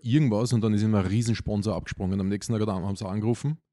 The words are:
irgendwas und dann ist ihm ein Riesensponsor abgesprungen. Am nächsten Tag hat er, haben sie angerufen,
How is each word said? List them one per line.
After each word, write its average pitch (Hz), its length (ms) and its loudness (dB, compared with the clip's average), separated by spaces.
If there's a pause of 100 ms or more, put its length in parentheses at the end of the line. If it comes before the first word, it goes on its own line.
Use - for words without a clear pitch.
irgendwas 120 480 4
und 117 100 2
dann 110 120 2
ist 104 100 2
ihm 110 100 2
ein 98 120 4
Riesensponsor 107 680 0
abgesprungen. 95 440 -4
Am 95 80 -2
nächsten 101 260 -4
Tag 107 80 0
hat 107 60 0
er, 107 60 -2 (120)
haben 98 120 -4
sie 107 100 -8
angerufen, 110 500 -2 (160)